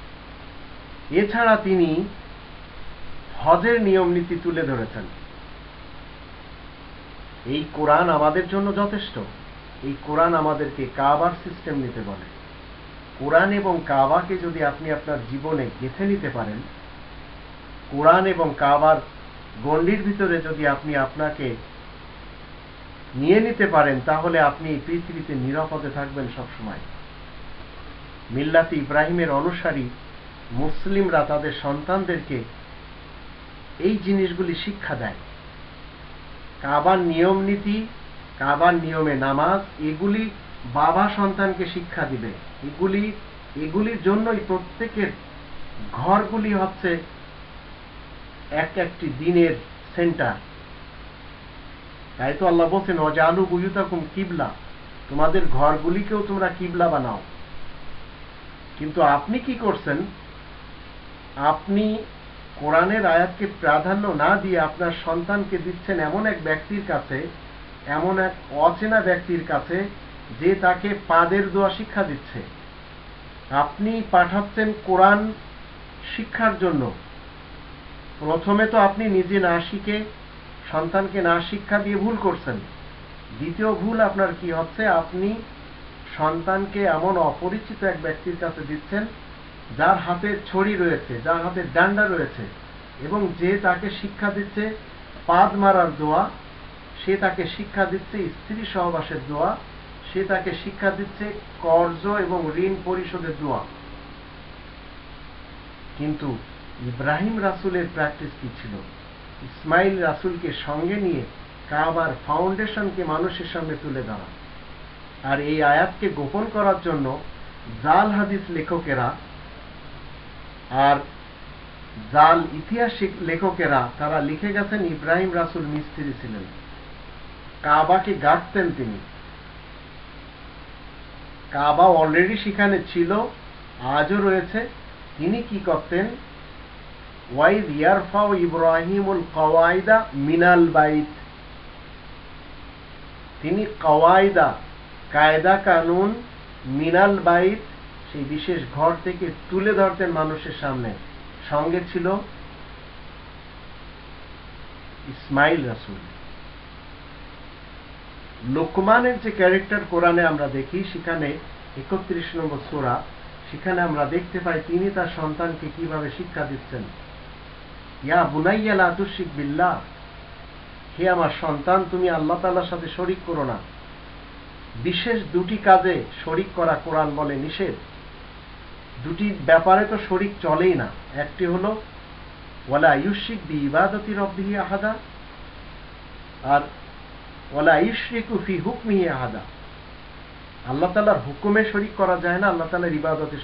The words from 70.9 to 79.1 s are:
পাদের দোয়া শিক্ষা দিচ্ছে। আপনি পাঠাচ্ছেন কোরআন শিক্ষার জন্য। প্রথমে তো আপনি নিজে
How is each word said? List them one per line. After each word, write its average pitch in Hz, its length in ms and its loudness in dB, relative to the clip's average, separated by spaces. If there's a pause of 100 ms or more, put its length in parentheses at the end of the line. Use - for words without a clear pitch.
পাদের 175 440 4
দোয়া 196 180 4
শিক্ষা 208 320 -4
দিচ্ছে। 131 400 -6 (1120)
আপনি 208 560 2
পাঠাচ্ছেন 196 640 4 (120)
কোরআন 202 480 6 (840)
শিক্ষার 220 420 0
জন্য। 156 340 2 (1300)
প্রথমে 175 480 4
তো 220 120 4
আপনি 202 300 6
নিজে 190 320 4